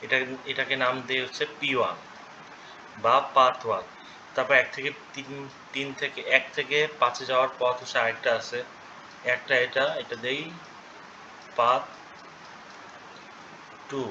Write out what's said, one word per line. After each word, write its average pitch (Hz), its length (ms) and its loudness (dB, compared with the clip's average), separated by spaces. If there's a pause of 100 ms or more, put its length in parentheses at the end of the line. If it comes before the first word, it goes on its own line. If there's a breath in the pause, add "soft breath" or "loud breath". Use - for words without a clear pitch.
এটা, 127 120 2 (340)
এটাকে 131 240 0 (100)
নাম 127 100 4 (140)
দেই 131 160 0
হচ্ছে 147 200 -4 (160)
পি 143 160 -2
ওয়ান 92 200 2 (1080 loud breath)
বা 120 120 8 (200)
পাথ 127 200 8 (100)
ওয়ান। 98 180 0 (500 loud breath)
তারপর 131 280 4
এক - 140 0
থেকে 139 140 -4 (240)
তিন, 139 340 -10 (240)
তিন 135 140 -4 (140)
থেকে, 135 200 -4 (180)
এক 127 60 4 (120)
থেকে 143 220 0 (220)
পাঁচে 123 300 2
যাওয়ার 131 280 4
পথ 123 220 4
হচ্ছে 127 180 -2
আরেকটা 113 320 2 (100)
আছে, 120 180 -6 (760)
একটা 131 200 0 (120)
এটা, 131 180 2 (180)
এটা 117 140 -6
দেই 127 260 -2 (1120)
পাথ 123 260 4 (2000)
টু। 139 200 -4